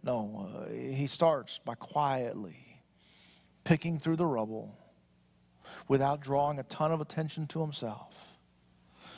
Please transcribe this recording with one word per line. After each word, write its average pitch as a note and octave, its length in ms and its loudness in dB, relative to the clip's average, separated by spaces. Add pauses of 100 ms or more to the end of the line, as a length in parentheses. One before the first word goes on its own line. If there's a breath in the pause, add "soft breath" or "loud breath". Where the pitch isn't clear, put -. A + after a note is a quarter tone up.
No, G#2 640 -4
uh, A2 40 -8
he C3+ 340 -2
starts C#3+ 580 2
by A#2+ 100 -4
quietly B2+ 1040 -2 (840 loud breath)
picking E3 340 4
through D#3+ 180 2
the E3+ 100 2
rubble A2 500 -2 (1120 loud breath)
without C#3 320 4
drawing C#3+ 400 2
a C3 40 -6
ton D#3 280 0
of D#3 80 0
attention D3+ 480 -4
to D#3+ 120 -4
himself. - 760 -6 (800 loud breath)